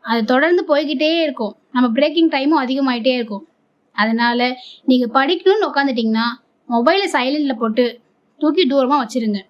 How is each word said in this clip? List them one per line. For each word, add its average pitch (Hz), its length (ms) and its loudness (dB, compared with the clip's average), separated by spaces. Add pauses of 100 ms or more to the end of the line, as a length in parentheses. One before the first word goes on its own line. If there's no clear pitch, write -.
அது 233 240 -2
தொடர்ந்து 302 420 2
போய்கிட்டே 302 440 0 (100)
இருக்கும், 254 320 -4 (180)
நம்ம 247 180 2
பிரேக்கிங் 302 400 2
டைமும் 294 340 0
அதிகமாயிட்டே 254 560 -2
இருக்கும். 214 260 -8 (500)
அதனால 233 540 0 (340)
நீங்க 254 220 2 (140)
படிக்கணும்னு 359 500 2
உட்காந்துட்டிங்கன்னா 233 580 -2 (420)
மொபைலை 320 460 2
சைலண்ட்ல 269 420 -2
போட்டு 226 280 0 (520)
தூக்கி 311 300 0
தூரமா 269 340 2
வச்சிருங்க. 214 480 -4